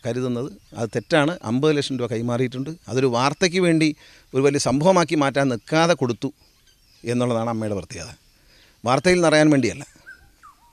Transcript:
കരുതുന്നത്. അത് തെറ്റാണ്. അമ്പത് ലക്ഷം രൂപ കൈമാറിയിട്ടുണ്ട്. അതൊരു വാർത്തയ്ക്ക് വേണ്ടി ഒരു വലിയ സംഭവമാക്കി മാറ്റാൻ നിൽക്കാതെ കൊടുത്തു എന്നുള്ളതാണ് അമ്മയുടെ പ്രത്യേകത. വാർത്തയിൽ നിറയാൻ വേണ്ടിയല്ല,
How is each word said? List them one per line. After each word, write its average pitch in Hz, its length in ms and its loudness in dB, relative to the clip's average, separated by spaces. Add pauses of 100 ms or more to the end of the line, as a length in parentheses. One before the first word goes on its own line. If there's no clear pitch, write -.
കരുതുന്നത്. 123 460 -4 (280)
അത് 113 180 -4
തെറ്റാണ്. 147 360 2 (180)
അമ്പത് 139 280 2
ലക്ഷം 135 200 -4
രൂപ 120 140 -4
കൈമാറിയിട്ടുണ്ട്. 120 580 -4 (200)
അതൊരു 131 260 0
വാർത്തയ്ക്ക് 147 520 0
വേണ്ടി 160 200 2 (460)
ഒരു 131 120 0
വലിയ 143 220 2
സംഭവമാക്കി 170 540 2
മാറ്റാൻ 139 320 0
നിൽക്കാതെ 160 480 0
കൊടുത്തു 123 280 -2 (720)
എന്നുള്ളതാണ് 120 500 -2
അമ്മയുടെ 107 260 -4
പ്രത്യേകത. - 320 -14 (720)
വാർത്തയിൽ 143 400 2
നിറയാൻ 156 300 6
വേണ്ടിയല്ല, 131 300 0 (880)